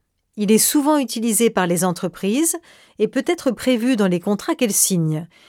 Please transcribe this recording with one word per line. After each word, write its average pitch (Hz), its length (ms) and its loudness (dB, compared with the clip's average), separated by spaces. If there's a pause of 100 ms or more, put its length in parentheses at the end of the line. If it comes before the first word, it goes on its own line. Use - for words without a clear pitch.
(360)
Il 208 160 0
est 220 80 6
souvent 294 400 2
utilisé 233 500 0
par 190 160 0
les 170 180 0
entreprises 196 720 -2 (440)
et 214 80 2
peut 262 180 -2
être 339 240 -2
prévu 247 460 0
dans 202 120 2
les 175 120 0
contrats 202 340 -2
qu'elles - 180 0
signent. 160 560 0 (220)